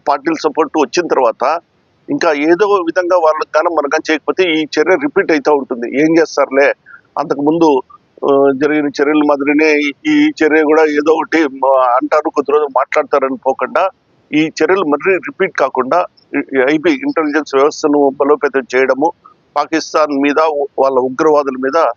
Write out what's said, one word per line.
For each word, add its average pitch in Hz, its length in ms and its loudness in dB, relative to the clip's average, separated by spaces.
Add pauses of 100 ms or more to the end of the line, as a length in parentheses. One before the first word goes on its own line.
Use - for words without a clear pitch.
పార్టీల 143 240 -2
సపోర్టు 156 460 -2
వచ్చిన 175 280 -2
తర్వాత 139 540 0 (480)
ఇంకా 151 240 0
ఏదో 165 320 2
విధంగా 180 520 0
వాళ్ళకి 156 380 0
కానీ 165 200 0
మనం 143 140 -2
కానీ 156 220 -2
చేయకపోతే 151 320 -2
ఈ 156 200 0
చర్య 156 320 0
రిపీట్ 151 360 -2
అవుతూ 151 220 2
ఉంటుంది. 127 480 -4
ఏం 160 200 2
చేస్తారులే, 139 520 0 (440)
అంతకుముందు, 147 640 0 (440)
ఆ, 139 260 4 (120)
జరిగిన 151 220 0
చర్యల 147 400 0
మాదిరినే 147 540 2
ఈ, 147 140 -4 (140)
ఈ 151 240 2 (120)
చర్య 156 200 4
కూడా 156 220 4
ఏదో 151 280 0
ఒకటి 160 300 0
మ-, 131 580 0
అంటారు, 151 280 -2
కొద్ది 139 220 -4
రోజులు 147 160 2
మాట్లాడతారని 135 680 -2
పోకుండా 135 520 -2 (440)
ఈ 156 140 0
చర్యలు 175 360 0
మళ్ళీ 151 340 0
రిపీట్ 151 400 -6
కాకుండా 135 480 0 (300)
ఈ, - 20 -2
ఈ 139 380 0
ఐబీ 156 160 0
ఇంటెలిజెన్స్ 143 640 -2
వ్యవస్థను 147 540 2
బలోపేతం 139 520 0 (140)
చేయడము, 135 360 0 (460)
పాకిస్తాన్ 147 640 -2
మీద 143 180 0 (400)
వాళ్ళ 135 200 2
ఉగ్రవాదుల 139 600 0
మీద 135 260 0 (120)